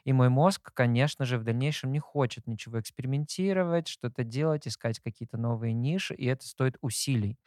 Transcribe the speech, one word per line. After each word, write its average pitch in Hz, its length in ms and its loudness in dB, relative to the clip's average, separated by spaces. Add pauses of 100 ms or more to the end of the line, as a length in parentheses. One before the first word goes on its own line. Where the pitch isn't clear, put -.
И 135 80 2
мой 127 180 8
мозг, 156 420 4
конечно 127 540 2
же, 120 120 0
в 113 60 -6
дальнейшем 131 480 -2
не 147 60 -2
хочет 135 480 -2
ничего 113 340 -6
экспериментировать, 170 1080 -2
что-то - 360 -6
делать, 147 440 -2
искать 113 320 -4
какие-то - 380 -10
новые 117 360 -2
ниши, 147 400 -2
и - 120 -6
это 135 200 0
стоит 131 340 -2
усилий. 113 560 -2 (100)